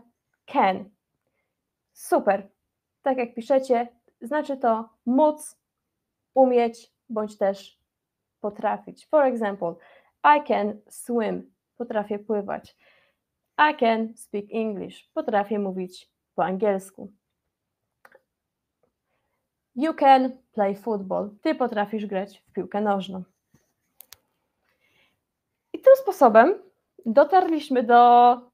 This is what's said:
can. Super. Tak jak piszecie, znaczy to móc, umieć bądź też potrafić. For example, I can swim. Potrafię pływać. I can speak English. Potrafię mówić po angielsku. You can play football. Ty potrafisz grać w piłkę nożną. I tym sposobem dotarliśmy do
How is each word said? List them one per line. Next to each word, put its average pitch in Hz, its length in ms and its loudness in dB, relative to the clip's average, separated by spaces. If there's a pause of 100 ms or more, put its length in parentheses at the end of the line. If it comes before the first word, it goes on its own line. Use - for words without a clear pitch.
(460)
can. 196 440 -2 (1040)
Super. 208 560 -4 (540)
Tak 262 160 -4
jak 240 160 -8
piszecie, 247 540 -2 (320)
znaczy 285 360 -8
to 226 320 -2 (180)
móc, 302 520 0 (760)
umieć 247 580 0 (160)
bądź 214 300 -8
też 196 400 -6 (600)
potrafić. 208 680 -10
For 302 180 2
example, 202 500 -4 (500)
I 196 240 2
can 208 400 -4
swim. 202 640 -8 (240)
Potrafię 214 420 -8
pływać. 202 580 -8 (960)
I 294 60 -6
can 226 400 -2
speak - 360 -12
English. 202 640 -10
Potrafię 220 440 -4
mówić 185 520 -8 (240)
po 175 100 -2
angielsku. 190 680 -6 (2500)
You 311 200 -2
can 269 360 4 (220)
play 196 240 -2
football. 196 540 -6 (120)
Ty 320 120 0
potrafisz 214 520 -4
grać 196 320 -8
w - 140 -20
piłkę 196 280 -8
nożną. 196 420 -4 (2500)
I - 80 -12
tym 523 160 8
sposobem 294 640 4 (440)
dotarliśmy 294 760 2
do 240 540 6 (180)